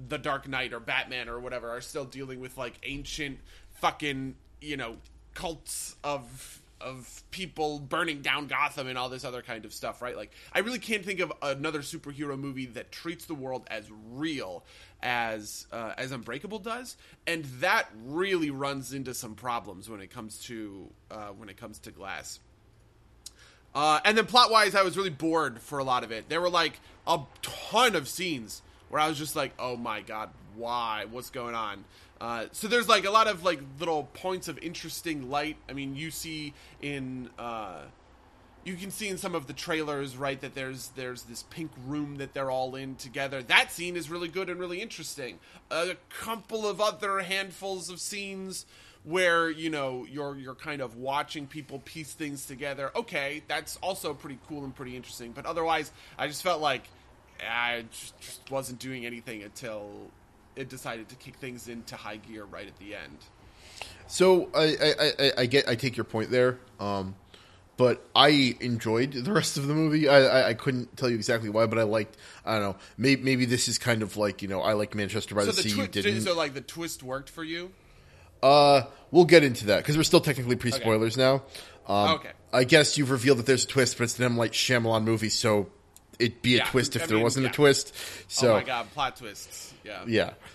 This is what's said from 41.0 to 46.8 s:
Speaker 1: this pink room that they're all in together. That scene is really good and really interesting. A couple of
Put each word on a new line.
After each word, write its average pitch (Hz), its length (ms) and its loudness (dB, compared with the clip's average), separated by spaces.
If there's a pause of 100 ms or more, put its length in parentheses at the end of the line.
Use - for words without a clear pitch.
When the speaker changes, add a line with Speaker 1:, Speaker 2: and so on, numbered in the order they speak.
Speaker 1:
this 113 200 -14
pink 165 280 -12 (140)
room 143 300 -6
that 139 180 -10
they're 135 180 -4
all 131 240 -2
in 135 200 -10
together. 135 480 -6
That 190 280 6
scene 175 240 -6
is 156 140 -8
really 175 200 -6
good 180 200 -6
and 180 100 -6
really 180 220 -6
interesting. 143 560 -10 (320)
A 170 260 -2 (140)
couple 220 580 -6
of 202 140 -2